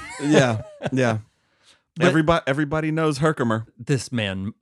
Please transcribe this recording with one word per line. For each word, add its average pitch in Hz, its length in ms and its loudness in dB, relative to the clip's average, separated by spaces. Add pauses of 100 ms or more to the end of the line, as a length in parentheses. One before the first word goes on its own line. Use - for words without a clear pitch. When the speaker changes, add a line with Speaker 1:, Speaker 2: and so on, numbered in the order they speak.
Speaker 1:
<laughs> - 180 -12
Speaker 2:
Yeah, 139 400 4 (300)
yeah. 120 260 2 (760)
Speaker 1:
But 160 100 2
Speaker 2:
Everybody, 160 400 2
everybody 156 440 -2
knows 156 280 0
Herkimer. 117 480 0 (120)
Speaker 1:
"This 120 340 -4
man 98 480 -4